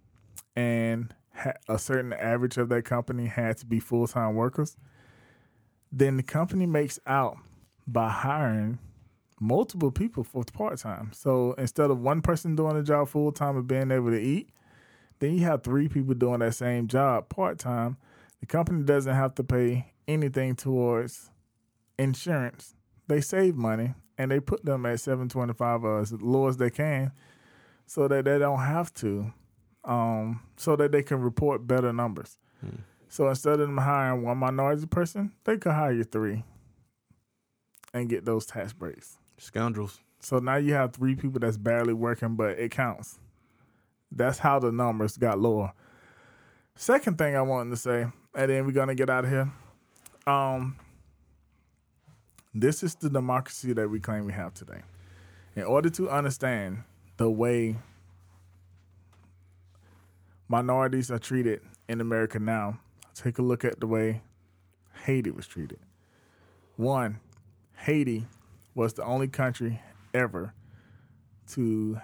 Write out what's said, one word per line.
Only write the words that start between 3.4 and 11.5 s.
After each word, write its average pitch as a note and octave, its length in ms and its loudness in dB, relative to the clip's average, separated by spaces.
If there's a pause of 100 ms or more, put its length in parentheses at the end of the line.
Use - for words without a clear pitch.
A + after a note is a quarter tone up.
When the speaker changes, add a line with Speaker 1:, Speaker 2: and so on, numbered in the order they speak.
Speaker 1:
to - 80 -18
be A2+ 140 0
full-time A#2 560 0
workers, B2+ 400 0 (1160)
then C3+ 260 2
the C3 60 0
company F3+ 420 0
makes D3 420 0
out C3+ 300 0 (500)
by A2+ 220 0
hiring A#2 680 0 (640)
multiple D3 500 0
people F#3+ 320 -2
for B2 200 -6 (100)
part-time. A2+ 600 -6
So B2+ 400 2